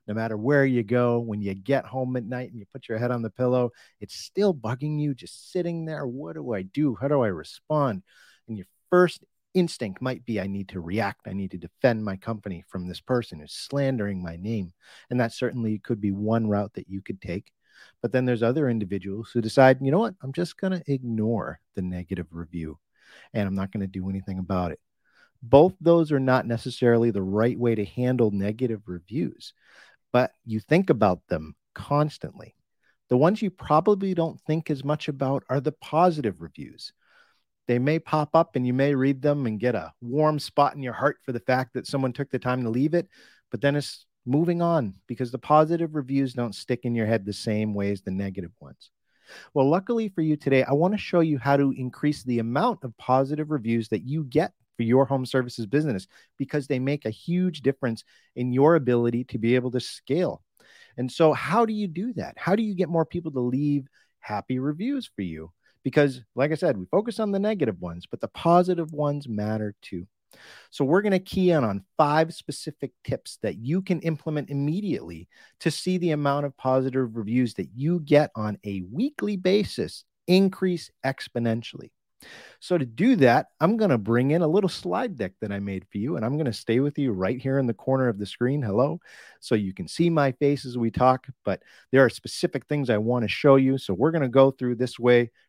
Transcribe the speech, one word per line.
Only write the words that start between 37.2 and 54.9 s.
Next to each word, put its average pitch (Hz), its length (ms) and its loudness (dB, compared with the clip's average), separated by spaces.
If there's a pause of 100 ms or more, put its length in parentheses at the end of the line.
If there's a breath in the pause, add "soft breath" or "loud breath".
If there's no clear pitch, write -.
They 123 120 2
may 147 200 0
pop 156 360 0
up 165 220 4
and 127 100 0
you 123 60 0
may 139 220 2
read 135 260 2
them 147 240 0
and 107 160 -2
get 120 140 2
a 80 260 -6
warm 147 380 0
spot - 360 0
in 143 80 -12
your 120 120 -6
heart - 280 0
for 135 100 -8
the 120 80 -6
fact 127 340 0
that - 120 -8
someone 131 280 -2
took 143 160 -6
the 127 80 -2
time 127 240 -2
to 117 80 -2
leave 139 240 0
it, 175 160 -2 (400 soft breath)
but 110 100 -8
then 143 160 2
it's - 300 -8 (180)
moving 170 380 0
on 156 320 0 (120)
because 120 240 -6
the 127 80 -8
positive 156 560 2
reviews 135 380 -2
don't 120 220 -4
stick - 320 -4
in 117 80 -2
your 113 100 0
head 110 220 0
the 104 80 -4
same 107 400 -2
way 101 180 -2
as 95 80 -6
the 95 100 -8
negative 95 480 -6
ones. - 320 -20 (600 loud breath)
Well, 135 160 4
luckily 208 400 0
for 175 140 -4
you 156 120 2
today, 135 300 2
I - 80 -4
want 175 220 2
to 208 40 -2
show - 220 0
you 160 160 2
how 139 220 2
to 139 140 2
increase 135 500 -4
the 120 160 -2
amount 139 460 -2
of 120 120 -12
positive 139 540 0
reviews 117 400 -2
that 104 180 -2
you 151 160 -4
get 147 300 0 (240)
for 120 60 -2
your 127 200 4